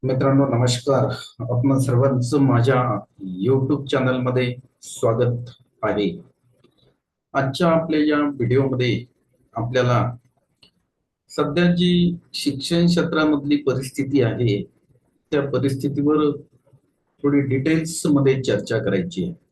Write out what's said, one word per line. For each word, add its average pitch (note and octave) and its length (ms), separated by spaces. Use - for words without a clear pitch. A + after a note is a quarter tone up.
मित्रांनो, C3+ 440
नमस्कार. B2 580
आपणा B2 400
सर्वांचं B2+ 600
माझ्या B2+ 640
YouTube C3+ 400
चॅनलमध्ये B2+ 680
स्वागत A#2+ 680
आहे. G2+ 400
आजच्या C#3 360
आपल्या D#3+ 300
या D3+ 180
व्हिडिओमध्ये B2+ 880
आपल्याला A#2+ 600
सध्या E3+ 460
जी F3 420
शिक्षण E3+ 520
क्षेत्रामधली D3+ 680
परिस्थिती C3 680
आहे, G#2+ 420
त्या D3 180
परिस्थितीवर C#3+ 840
थोडी C#3+ 180
डिटेल्समध्ये C#3 1000
चर्चा G#2+ 340
करायची F#2+ 460
आहे. E2+ 100